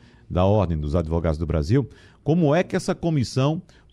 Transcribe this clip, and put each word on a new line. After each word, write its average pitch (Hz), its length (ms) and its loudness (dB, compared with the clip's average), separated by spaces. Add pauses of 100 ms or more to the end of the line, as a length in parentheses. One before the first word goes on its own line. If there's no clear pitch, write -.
(300)
da 87 140 2
Ordem 95 340 2
dos 73 160 -4
Advogados 82 420 0
do 82 80 -4
Brasil, 82 440 0 (340)
como 156 320 2
é 180 80 2
que 285 140 -4
essa 196 180 -2
comissão 151 680 -2 (320)